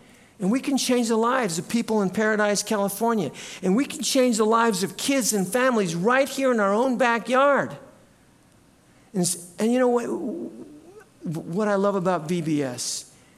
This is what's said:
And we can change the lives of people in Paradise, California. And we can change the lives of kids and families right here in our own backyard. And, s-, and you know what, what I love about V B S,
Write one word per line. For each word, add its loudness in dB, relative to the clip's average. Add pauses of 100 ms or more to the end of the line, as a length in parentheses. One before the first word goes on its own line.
(400)
And 0
we 2
can 0
change 0
the 2
lives 0
of -8
people 0
in 0
Paradise, 0
California. -2 (320)
And 2
we 2
can -8
change 2
the 2
lives 2
of -4
kids 0
and 0
families 0
right 2
here 0
in 2
our 2
own 2
backyard. 2 (1400)
And, 0
s-, -4
and 2
you 2
know 4
what, 0 (1160)
what -4
I 2
love 2
about -2
V 0
B 0
S, -8 (260)